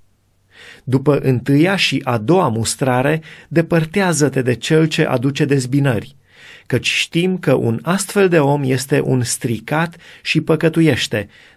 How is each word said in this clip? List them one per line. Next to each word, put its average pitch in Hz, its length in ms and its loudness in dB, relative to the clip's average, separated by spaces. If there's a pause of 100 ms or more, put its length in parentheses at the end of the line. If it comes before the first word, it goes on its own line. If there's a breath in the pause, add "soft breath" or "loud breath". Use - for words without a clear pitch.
(840 loud breath)
După 135 380 0
întâia 143 540 2
și 135 280 -2
a 123 140 0
doua 151 300 2
mustrare, 127 760 -2 (260 loud breath)
depărtează-te 160 960 0
de 127 120 0
cel 156 320 2
ce 160 200 0
aduce 135 400 -2
dezbinări, 135 680 -2 (500 loud breath)
căci - 220 -2
știm 180 500 -2
că 147 160 0
un 117 280 0
astfel 190 480 0
de 170 100 4
om 143 240 2
este 131 420 0
un 131 180 0
stricat 147 720 -4 (260 loud breath)
și - 200 0
păcătuiește, 160 880 0 (280 soft breath)